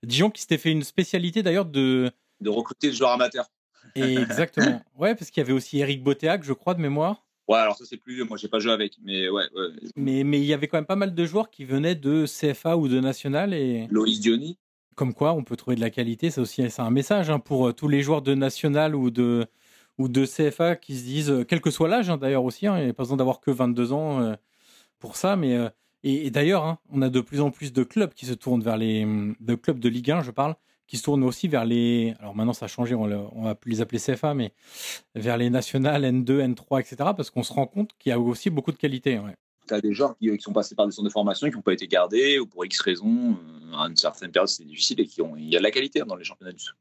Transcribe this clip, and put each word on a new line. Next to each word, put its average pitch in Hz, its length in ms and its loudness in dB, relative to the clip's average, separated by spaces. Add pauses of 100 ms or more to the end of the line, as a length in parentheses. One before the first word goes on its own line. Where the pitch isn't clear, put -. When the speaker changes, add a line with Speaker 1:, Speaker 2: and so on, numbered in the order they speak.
Speaker 1:
Dijon 131 260 2
qui - 120 -12
s'était 156 180 0
fait 160 120 0
une 156 120 0
spécialité 175 580 -2
d'ailleurs 185 240 2
de 131 460 2 (280)
Speaker 2:
De 104 100 -4
recruter 117 400 -2
des 131 40 -4
joueurs 123 180 2
amateurs. 123 360 0 (480)
Speaker 1:
Et 131 200 0
exactement. 165 760 0
Speaker 2:
<laughs> - 80 -20
Speaker 1:
Ouais, 185 160 2
parce 220 160 -10
qu'il - 120 -2
y 135 40 0
avait 127 80 2
aussi 135 260 -2
Eric 139 240 -2
Botéac, 156 400 2
je 139 100 -2
crois, 180 200 -2
de 170 80 -2
mémoire. 156 440 -2 (220)
Speaker 2:
Ouais, 110 100 4
alors 107 200 2
ça, 123 80 -20
c'est 120 120 -16
plus 123 180 -14
vieux. 127 80 -4
Moi, 110 140 -8
j'ai 104 100 -10
pas 110 120 0
joué 110 120 0
avec, 107 220 0 (100)
mais 95 260 -4
ouais, 98 140 0 (120)
ouais. 92 120 -4 (280)
Speaker 1:
Mais, 135 280 0
mais 143 160 2
il 143 60 0
y 147 80 2
avait 147 140 -2
quand 165 100 -2
même 151 80 -2
pas 190 100 -2
mal 196 180 -2
de 170 120 0
joueurs 190 240 -2
qui - 140 -20
venaient 139 320 0
de 151 300 2
C 147 280 -2
F - 120 -8
A 165 120 2
ou 156 100 2
de 127 120 4
National 143 540 -2
et 123 380 -2
Speaker 2:
Loïs 107 280 2
Diony. 120 380 0 (380)
Speaker 1:
Comme 127 180 -2
quoi, 151 200 2
on 151 100 -2
peut 117 140 -8
trouver 127 180 -2
de 113 60 -2
la 113 80 0
qualité. 117 420 -2
C'est 131 100 -4
aussi, 123 280 -2
c'est - 120 -8
un 117 100 0
message, 151 380 2
hein, 151 100 2
pour, 127 280 2
euh, 120 60 2
tous 151 140 -4
les 143 140 4
joueurs 147 200 2
de 139 140 2
National 147 600 2
ou 127 160 2
de, 120 340 2 (520)
ou 131 100 0
de 131 180 2
C 147 240 0
F 143 120 -4
A 170 140 2
qui 139 220 -10
se 123 60 -8
disent, 143 280 -2
euh, 127 120 2
quel 160 180 0
que - 80 2
soit 160 200 0
l'âge, 208 200 2
hein, 165 80 0
d'ailleurs 135 280 0
aussi, 127 200 -4
hein, 202 140 2
il 147 60 0
n'y 127 40 2
a 113 40 -2
pas 131 100 -4
besoin 131 140 -2
d'avoir 131 240 2
que 143 100 0
vingt-deux 123 400 2
ans, 143 300 -2
euh, 110 140 -2 (640)
pour - 180 -12
ça. 196 180 2
Mais, 139 200 2
euh, 120 140 0 (340)
et, 139 240 0
et 131 40 -4
d'ailleurs, 151 320 2
hein, 160 160 -4 (100)
on 139 120 0
a 131 80 4
de 127 120 2
plus 139 200 -4
en 143 100 2
plus 135 220 -10
de 127 100 4
clubs 196 300 0
qui - 120 -16
se 127 80 -4
tournent 120 300 -2
vers 110 140 0
les, 110 280 0 (340)
de 117 160 0
clubs 131 240 -2
de 120 100 4
Ligue 120 220 -2
un, 170 100 2
je 135 100 -6
parle, 143 240 -2 (300)
qui - 120 -10
se - 60 -8
tournent 143 200 2
aussi 127 240 0
vers 135 180 2
les, 117 540 2
alors 101 160 -14
maintenant 113 180 0
ça 113 120 -8
a - 20 -8
changé, 123 260 -4
on 110 140 0
le, 104 100 -2 (140)
on 113 120 -10
va 110 120 -2
plus - 160 -8
les 110 100 -2
appeler 117 160 -4
C 131 180 -2
F 120 100 -6
A, 147 100 0
mais 117 180 -4 (600)
vers 117 220 -2
les 120 120 2
nationales, 135 540 0
N 127 200 2
deux, 135 180 4
N 127 120 2
trois, 131 280 -2
et - 20 -4
cetera, 143 320 -2
parce 160 160 -8
qu'on 127 100 -4
se - 120 -6
rend 139 120 0
compte 208 320 -4
qu'il - 140 -2
y - 20 2
a 120 60 2
aussi 120 320 0
beaucoup 151 200 -2
de 139 60 -6
qualité, 131 400 -2
ouais. 101 180 -10 (300)
Speaker 2:
T'as 107 140 -2
des 104 140 0
joueurs 139 240 0
qui, 110 120 0
qui 104 120 -2
sont 104 100 -10
passés 104 240 -2
par 107 100 4
des 101 60 -2
centres 104 160 -4
de 101 40 -2
formation, 104 380 0
qui 120 60 -6
n'ont 107 60 -10
pas 98 100 2
été 92 160 -2
gardés, 107 500 4
ou 127 80 0
pour 90 200 -8
X - 160 -4
raisons, 107 560 2 (360)
euh, 78 40 -8
à 78 100 0
une 82 80 -2
certaine - 340 0
période, 92 200 4
c'est - 160 -6
difficile, 76 340 -2
et 104 80 4
qui - 140 -6
ont... 78 160 -4
il 78 100 -12
y 80 80 2
a 87 40 6
de 92 40 0
la 104 80 4
qualité, 135 300 -2
hein, 135 40 -4
dans 98 120 -8
les 87 80 -14
championnats 92 260 -14
du 87 80 -18
sud. - 220 -16